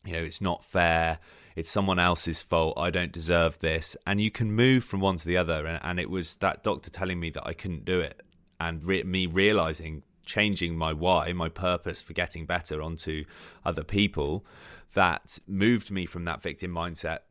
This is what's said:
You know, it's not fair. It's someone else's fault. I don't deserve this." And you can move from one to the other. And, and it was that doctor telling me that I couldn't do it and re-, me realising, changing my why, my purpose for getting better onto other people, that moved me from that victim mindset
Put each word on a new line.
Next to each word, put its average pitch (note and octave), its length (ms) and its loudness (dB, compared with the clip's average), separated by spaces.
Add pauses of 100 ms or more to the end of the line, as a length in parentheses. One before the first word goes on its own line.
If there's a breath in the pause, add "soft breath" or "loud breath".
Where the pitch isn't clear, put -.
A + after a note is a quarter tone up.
You F2+ 80 -8
know, E2 100 -4
it's D#2+ 160 -8
not F2+ 240 -2
fair. E2 560 2 (380 loud breath)
It's E2 120 -2
someone F#2+ 300 2
else's E2+ 420 2
fault. E2 360 2
I F2 120 0
don't F2 220 -2
deserve E2 480 2
this." D#2+ 380 -2 (100)
And G2+ 140 0
you G#2+ 100 2
can G#2+ 220 -2
move B2 320 6
from F#2+ 160 -2
one F#2+ 160 2
to E2+ 100 -8
the F2 80 2
other. D#2+ 300 0
And, E2 180 -4
and F2 160 -4
it E2 100 -4
was F2+ 280 -4
that F#2+ 260 0
doctor F#2+ 260 -2
telling F#2 300 -4
me E2 120 -4
that - 140 -10
I - 60 -6
couldn't E2 320 -8
do F2+ 160 2
it - 220 -4 (400)
and E2 240 -4
re-, F#2 180 2
me F#2 220 0
realising, E2 760 2 (200)
changing F2+ 540 0
my D#2+ 160 -2
why, E2+ 400 2
my E2 160 -2
purpose F2 520 -4
for - 120 -16
getting E2+ 320 -4
better E2 340 -4
onto D#2 460 -6 (400 loud breath)
other D#2 180 -2
people, F2+ 600 0 (480 loud breath)
that - 540 2
moved G2+ 420 2
me F#2+ 160 -4
from E2+ 200 -8
that E2+ 180 -6
victim F2 280 -6
mindset E2 480 -6 (120)